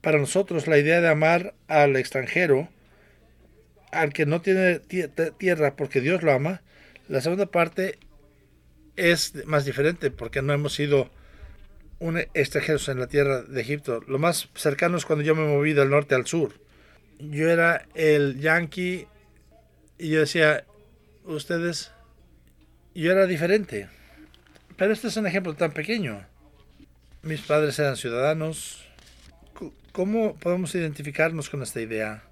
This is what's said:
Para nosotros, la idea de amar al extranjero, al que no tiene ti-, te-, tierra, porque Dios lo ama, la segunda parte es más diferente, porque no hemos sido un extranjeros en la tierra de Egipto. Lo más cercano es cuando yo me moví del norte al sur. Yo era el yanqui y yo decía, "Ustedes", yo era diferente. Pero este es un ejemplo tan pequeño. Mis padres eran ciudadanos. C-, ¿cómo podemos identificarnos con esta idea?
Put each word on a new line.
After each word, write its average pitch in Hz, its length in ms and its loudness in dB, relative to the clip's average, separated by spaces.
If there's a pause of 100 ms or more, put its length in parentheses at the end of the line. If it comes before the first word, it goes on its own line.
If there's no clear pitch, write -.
Para 156 180 2
nosotros, 165 480 -2
la 156 100 6
idea 160 240 4
de 165 80 4
amar 160 460 2 (120)
al 147 280 4
extranjero, 135 760 0 (1200)
al 156 220 0
que 156 120 0
no 160 160 0
tiene 185 380 2
ti-, 180 280 -6
te-, 165 240 -2
tierra, 156 440 2
porque 135 260 0
Dios 165 200 0
lo 160 100 4
ama, 143 300 0 (460)
la 135 140 -2
segunda 180 260 0
parte 175 500 0 (960)
es 170 380 0 (120)
más 147 200 0
diferente, 143 460 0
porque 127 320 -6
no 143 100 0
hemos 143 200 -2
sido 143 360 0 (920)
un 165 200 -4 (140)
extranjeros 143 560 -2
en 131 100 -6
la 127 80 -6
tierra 139 340 0
de 123 200 -8
Egipto. 123 460 -6
Lo 135 120 -4
más 165 360 0
cercano 170 420 0
es 151 80 -6
cuando 151 180 0
yo 156 120 2
me 156 120 0
moví 147 260 2
del 139 160 4
norte 143 260 2
al 123 120 -2
sur. 156 260 -2 (680)
Yo 151 300 -2
era 170 460 2
el 147 440 4
yanqui 170 680 -2 (880)
y 170 120 -8
yo 156 100 2
decía, 151 460 2 (580)
"Ustedes", 170 680 -6 (1000)
yo 170 180 0
era 190 140 4
diferente. 170 640 -2 (880)
Pero 196 160 2
este 220 160 -4
es 196 100 -4
un 214 100 -2
ejemplo 180 280 -4
tan 156 160 -2
pequeño. 151 540 -6 (960)
Mis 156 200 -8
padres 151 380 0
eran 139 160 0
ciudadanos. 151 880 -4 (760)
C-, - 140 -14 (200)
¿cómo 214 440 -2
podemos 180 400 -2
identificarnos 156 720 -4
con 139 140 -8
esta 123 160 -8
idea? 110 520 -6